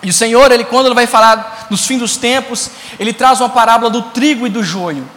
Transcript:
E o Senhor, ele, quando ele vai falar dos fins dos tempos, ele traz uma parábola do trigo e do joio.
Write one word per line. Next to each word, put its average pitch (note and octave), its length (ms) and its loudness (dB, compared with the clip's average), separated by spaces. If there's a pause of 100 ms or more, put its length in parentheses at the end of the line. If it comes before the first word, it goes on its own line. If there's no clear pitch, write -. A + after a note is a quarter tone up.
E F#3 80 -8
o F3 40 -2
Senhor, A#3 380 4
ele, A#3+ 120 2
quando B3+ 220 0
ele B3+ 100 2
vai A#3+ 120 2
falar A3 600 2
dos G3+ 160 -4
fins C4 140 -2
dos A#3 180 -4
tempos, B3+ 520 -4 (300)
ele G#3+ 120 -4
traz C4 300 2
uma A#3+ 80 0
parábola A#3 400 2
do A3 140 -4
trigo B3 440 -2
e - 20 -2
do G#3+ 140 -4
joio. E3 540 -6